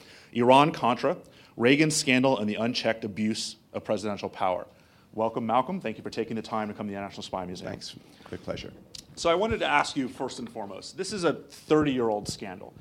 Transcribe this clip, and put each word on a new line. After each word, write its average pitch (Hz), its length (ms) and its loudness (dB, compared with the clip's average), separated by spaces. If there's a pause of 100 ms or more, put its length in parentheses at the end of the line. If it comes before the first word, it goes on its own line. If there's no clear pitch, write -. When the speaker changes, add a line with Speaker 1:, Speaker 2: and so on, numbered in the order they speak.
(320)
Speaker 1:
Iran-Contra, 131 840 6 (400)
Reagan's 147 400 4
Scandal, 127 420 4
and 104 100 -2
the 104 80 0
Unchecked 117 480 -2
Abuse 107 520 -4 (160)
of 104 100 -8
Presidential 101 460 -4
Power. 92 380 -2 (480)
Welcome, 113 320 -2
Malcolm. 131 340 0
Thank 110 160 -6
you 104 80 -14
for 104 60 -12
taking 113 260 -4
the 107 60 -6
time 107 260 -4
to 104 60 -8
come 107 120 -8
to 101 80 -6
the 98 60 -6
National 98 220 -10
Spy 92 240 -6
Museum. 90 240 -10
Speaker 2:
Thanks. 92 260 -12 (280)
Great - 200 -14
pleasure. - 260 -8 (460)
Speaker 1:
So 170 140 2
I 165 60 6
wanted 214 240 0
to 165 60 0
ask 147 300 2
you, 131 120 0
first - 320 -8
and 117 100 -10
foremost, 101 460 -12
this 190 160 -6
is 202 100 -4
a 151 120 4
thirty-year-old 123 920 0
scandal. - 540 -12